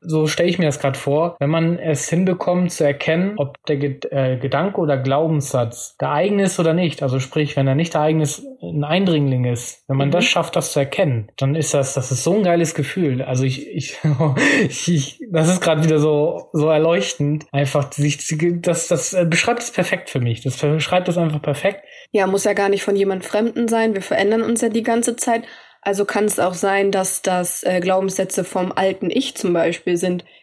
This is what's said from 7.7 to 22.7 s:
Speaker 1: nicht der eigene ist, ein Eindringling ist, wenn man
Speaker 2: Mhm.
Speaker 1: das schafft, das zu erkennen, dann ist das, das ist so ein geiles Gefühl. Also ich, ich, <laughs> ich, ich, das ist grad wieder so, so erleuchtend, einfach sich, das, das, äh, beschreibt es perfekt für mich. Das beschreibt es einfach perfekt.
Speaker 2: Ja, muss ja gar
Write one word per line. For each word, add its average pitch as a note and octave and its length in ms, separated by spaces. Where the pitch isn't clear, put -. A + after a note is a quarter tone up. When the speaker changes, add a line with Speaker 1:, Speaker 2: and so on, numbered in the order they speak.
Speaker 1:
nicht E3 180
der D#3 60
eigene D#3 240
ist, - 200
ein E3 200
Eindringling D3 640
ist, A#2+ 420
wenn C#3 100
man C#3 120
Speaker 2:
Mhm. C#3+ 40
Speaker 1:
das F3 120
schafft, - 320
das - 160
zu D3 80
erkennen, C3+ 560
dann C#3 180
ist D#3 180
das, C#3 220
das - 160
ist B2+ 140
so E3+ 100
ein G#3+ 80
geiles E3+ 320
Gefühl. C#3 480
Also C3 220
ich, B2+ 240
ich, - 340
<laughs> E3 640
ich, - 240
ich, C#3+ 280
das D#3+ 180
ist F3+ 140
grad D#3 220
wieder D#3+ 160
so, D3+ 520
so D3+ 160
erleuchtend, D#3 840
einfach C#3 400
sich, D3 260
das, E3+ 280
das, - 260
äh, F3+ 100
beschreibt F3+ 380
es - 80
perfekt - 400
für C#3 100
mich. A#2 220
Das C3 140
beschreibt D#3 520
es E3+ 80
einfach D#3 240
perfekt. C#3 200
Speaker 2:
Ja, G3 140
muss G3 180
ja G#3 100
gar G3+ 160